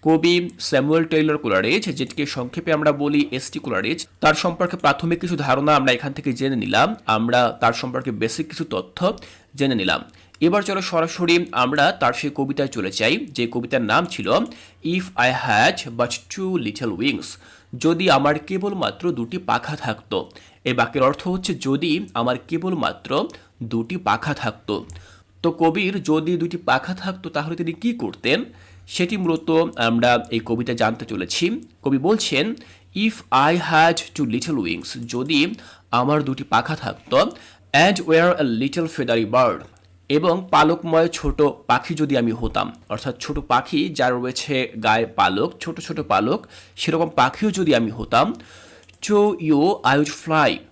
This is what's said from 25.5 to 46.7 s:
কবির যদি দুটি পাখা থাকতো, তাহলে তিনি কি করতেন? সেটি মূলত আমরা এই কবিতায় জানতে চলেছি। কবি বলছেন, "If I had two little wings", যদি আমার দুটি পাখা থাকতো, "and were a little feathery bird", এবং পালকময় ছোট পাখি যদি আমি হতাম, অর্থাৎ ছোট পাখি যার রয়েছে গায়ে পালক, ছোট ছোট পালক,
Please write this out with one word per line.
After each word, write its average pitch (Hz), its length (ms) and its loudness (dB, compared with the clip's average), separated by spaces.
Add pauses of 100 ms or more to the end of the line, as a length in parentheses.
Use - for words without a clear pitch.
কবির 180 520 0
যদি 156 340 0
দুটি 170 200 -4
পাখা 131 380 -2
থাকতো, 185 360 -8
তাহলে 156 260 -6
তিনি 165 160 -4
কি 233 200 -2
করতেন? 185 520 -2 (500)
সেটি 180 280 0
মূলত 165 260 0 (400)
আমরা 117 220 4 (240)
এই 117 140 0
কবিতায় 117 340 -2
জানতে 113 300 -2
চলেছি। 95 320 -4 (400)
কবি 135 140 2 (100)
বলছেন, 190 360 2 (600)
"If 220 80 0 (160)
I 143 220 4 (180)
had 165 260 6 (180)
two 143 200 -2
little 139 320 -2
wings", 85 240 -6 (240)
যদি 139 240 0 (600)
আমার 143 180 2 (100)
দুটি 131 160 -6 (100)
পাখা 120 200 0 (100)
থাকতো, - 340 -2 (680)
"and 190 100 4 (140)
were 165 220 6 (120)
a - 20 0 (160)
little 160 320 -2
feathery 117 320 0 (100)
bird", 120 240 4 (580)
এবং 170 160 4 (180)
পালকময় 165 560 4 (100)
ছোট 143 200 -2 (320)
পাখি 127 300 0
যদি 139 220 2
আমি 117 180 2
হতাম, 104 260 -2 (260)
অর্থাৎ 123 220 -6 (100)
ছোট 147 120 -6 (160)
পাখি 127 280 0 (180)
যার 127 220 2
রয়েছে 127 340 -4 (300)
গায়ে 113 220 4 (120)
পালক, 98 320 2 (120)
ছোট 165 140 -8 (100)
ছোট 156 120 -8 (140)
পালক, 113 280 2 (400)